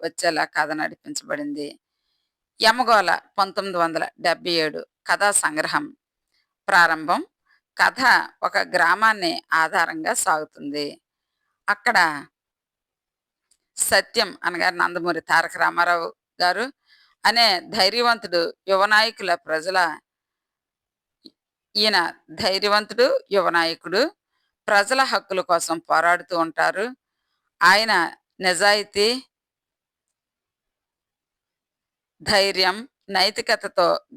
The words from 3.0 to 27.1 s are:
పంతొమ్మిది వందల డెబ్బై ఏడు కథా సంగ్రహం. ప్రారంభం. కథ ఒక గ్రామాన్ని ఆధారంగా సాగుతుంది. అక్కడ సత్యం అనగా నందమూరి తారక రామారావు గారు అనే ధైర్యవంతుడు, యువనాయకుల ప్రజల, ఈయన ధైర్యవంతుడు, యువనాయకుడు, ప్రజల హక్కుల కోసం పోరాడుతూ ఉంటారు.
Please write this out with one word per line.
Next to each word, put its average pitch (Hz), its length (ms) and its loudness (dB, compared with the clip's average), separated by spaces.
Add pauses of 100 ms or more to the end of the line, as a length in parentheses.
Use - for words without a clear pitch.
పంతొమ్మిది 190 400 -2
వందల 165 300 0 (120)
డెబ్బై 165 300 -2
ఏడు 160 360 -2 (200)
కథా 196 240 0
సంగ్రహం. 156 680 -2 (720)
ప్రారంభం. 170 580 2 (520)
కథ 196 500 2 (140)
ఒక 180 160 -2
గ్రామాన్ని 180 840 0 (100)
ఆధారంగా 165 600 0
సాగుతుంది. 151 880 -6 (680)
అక్కడ 175 580 0 (1500)
సత్యం 196 680 -2
అనగా 175 280 -2
నందమూరి 175 500 -2
తారక 165 360 0
రామారావు 170 580 0 (260)
గారు 185 320 -2 (520)
అనే 208 360 2
ధైర్యవంతుడు, 202 960 0 (140)
యువనాయకుల 202 680 2
ప్రజల, 160 640 -2 (1800)
ఈయన 208 360 0 (180)
ధైర్యవంతుడు, 202 880 0 (120)
యువనాయకుడు, 170 760 0 (580)
ప్రజల 208 340 2
హక్కుల 202 380 -4
కోసం 170 380 -2
పోరాడుతూ 170 600 0
ఉంటారు. 165 560 -2 (680)